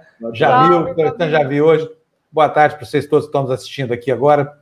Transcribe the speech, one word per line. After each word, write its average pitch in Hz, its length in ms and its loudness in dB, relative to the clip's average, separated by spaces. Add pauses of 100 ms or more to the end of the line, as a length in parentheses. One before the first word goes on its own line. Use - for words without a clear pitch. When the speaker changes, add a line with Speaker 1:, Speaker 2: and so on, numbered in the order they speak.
(200)
Speaker 1:
Boa 113 120 -10
tarde. 113 60 -12
Speaker 2:
Jamil, 151 340 4
Speaker 3:
Salve, 165 220 -2
Speaker 2:
Florestan 151 240 -2
Speaker 3:
Fabinho. 165 120 -2
Speaker 2:
já 151 180 2
vi 143 140 0
hoje. 156 280 2 (400)
Boa 147 200 2
tarde 151 260 2
para - 80 -18
vocês 143 220 -4
todos 147 180 0
que - 60 -16
estão 139 120 -2
nos 127 100 -4
assistindo 127 420 -6
aqui 120 180 -6
agora. 143 500 2